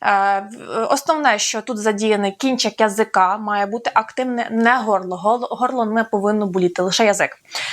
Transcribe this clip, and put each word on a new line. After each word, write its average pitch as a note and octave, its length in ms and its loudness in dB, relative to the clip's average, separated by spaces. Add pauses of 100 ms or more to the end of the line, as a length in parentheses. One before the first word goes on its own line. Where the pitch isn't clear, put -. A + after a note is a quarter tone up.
Е, G3 480 2
в-, A3+ 380 -6
основне, C#4+ 500 2
що A3 220 -4
тут A#3 160 -8
задіяний G#3 540 0
кінчик B3 480 -2
язика, G#3 580 2
має G#3 280 -2
бути A3+ 280 -4
активне A#3+ 580 -2
не A3+ 260 4
горло. F#3+ 400 -2
Гол-, A#3 320 0
горло B3 360 -2
не A3 180 0
повинно G#3 440 0
боліти, F3+ 340 0
лише F#3+ 240 2
язик. F3+ 320 2 (360)